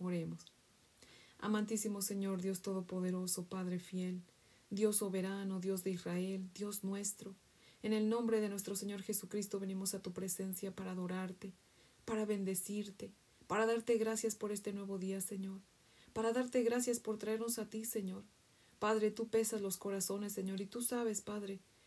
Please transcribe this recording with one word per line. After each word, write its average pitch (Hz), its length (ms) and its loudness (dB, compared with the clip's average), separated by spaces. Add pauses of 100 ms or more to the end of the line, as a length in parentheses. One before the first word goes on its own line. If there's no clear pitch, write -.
Oremos. 170 440 -2 (920)
Amantísimo 214 640 0
Señor, 196 400 0
Dios 190 180 0
todopoderoso, 180 840 0
Padre 180 340 -2
fiel, 180 440 -4 (480)
Dios 208 260 4
soberano, 190 640 0
Dios 185 240 0
de 190 60 2
Israel, 185 600 -2
Dios 202 300 -4
nuestro, 196 540 -4 (480)
en 214 80 2
el 214 160 6
nombre 226 320 4
de 208 80 4
nuestro 196 260 -2
Señor 196 280 -2
Jesucristo 208 580 -2
venimos 190 340 -2
a 190 80 -4
tu 180 100 -4
presencia 190 640 -2
para 190 160 -4
adorarte, 185 600 -4 (520)
para 220 200 0
bendecirte, 202 880 -2 (340)
para 214 180 4
darte 226 320 4
gracias 220 380 2
por 208 160 -2
este 202 220 -2
nuevo 196 260 -4
día, 190 220 -2
Señor, 190 400 -4 (520)
para 226 200 2
darte 247 320 4
gracias 240 340 4
por 214 180 -2
traernos 226 440 0
a 214 100 -6
ti, 220 140 -6
Señor. 196 400 -4 (560)
Padre, 214 320 6
tú 226 160 -2
pesas 220 320 4
los 196 160 0
corazones, 202 560 -2
Señor, 196 280 -2
y 196 60 -2
tú 240 160 -6
sabes, 233 380 2
Padre, 202 400 -6 (260)